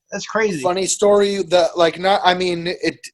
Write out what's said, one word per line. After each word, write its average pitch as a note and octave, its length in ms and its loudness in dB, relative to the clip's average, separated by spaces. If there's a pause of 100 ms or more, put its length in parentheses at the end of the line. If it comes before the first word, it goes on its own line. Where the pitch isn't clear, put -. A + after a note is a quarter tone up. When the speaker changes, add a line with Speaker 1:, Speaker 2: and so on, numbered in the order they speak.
(120)
Speaker 1:
That's - 120 -10
crazy. G3+ 380 -2
Speaker 2:
Funny F#3 240 -2
story. G3+ 560 2
The, E3 320 2
like, E3 240 2
not, F#3+ 240 0
I F3+ 120 4
mean, F3 340 -4
it, D#3+ 320 -4 (140)